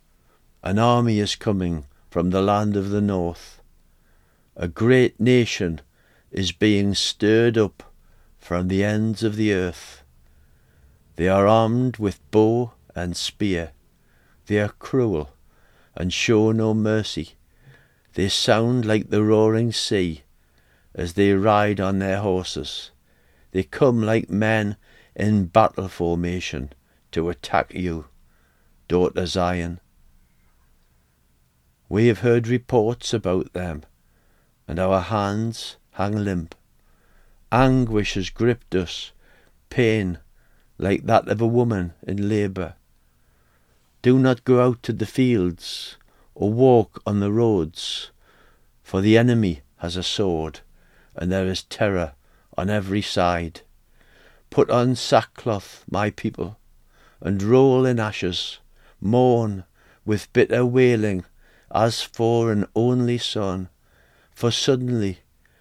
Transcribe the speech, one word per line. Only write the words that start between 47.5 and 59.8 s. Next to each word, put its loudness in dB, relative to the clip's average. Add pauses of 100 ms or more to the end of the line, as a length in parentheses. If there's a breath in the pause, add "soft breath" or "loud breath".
for -4
the 6
enemy 2 (160)
has -8
a -6
sword, -4 (540 soft breath)
and -6
there 0
is -6
terror -4 (420 soft breath)
on -4
every -2
side. -2 (880 soft breath)
Put 2
on 2
sackcloth, -2
my -2
people, -8 (600 soft breath)
and -4
roll 4
in 0
ashes. -6 (420 soft breath)
Mourn 2 (400 soft breath)